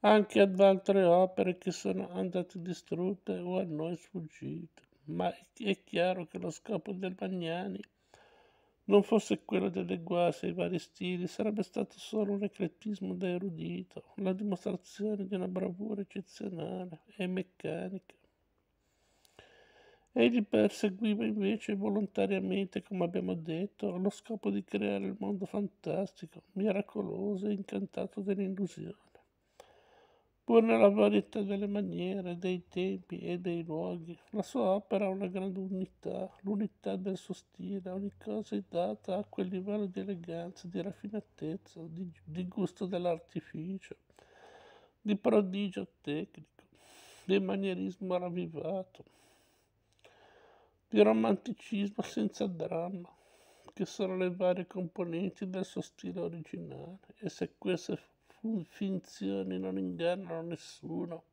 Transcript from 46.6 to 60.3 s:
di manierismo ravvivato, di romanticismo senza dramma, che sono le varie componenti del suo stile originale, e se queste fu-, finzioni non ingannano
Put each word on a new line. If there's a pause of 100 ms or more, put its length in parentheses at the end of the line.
di
manierismo
ravvivato, (1800)
di
romanticismo
senza
dramma, (600)
che
sono
le
varie
componenti
del
suo
stile
originale, (180)
e
se
queste (400)
fu-,
finzioni
non
ingannano